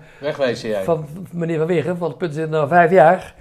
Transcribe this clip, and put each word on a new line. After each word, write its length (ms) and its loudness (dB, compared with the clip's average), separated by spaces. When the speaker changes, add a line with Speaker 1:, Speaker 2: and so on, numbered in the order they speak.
Speaker 1:
Wegwezen 500 -4
jij. 140 -4
Speaker 2:
van 220 -2
meneer 260 -4
Van 100 0
Wiggen, 300 -2
want 140 -6
het 80 -16
punt 140 -6
zit 160 -6
nou 180 0
vijf 240 4
jaar. 500 4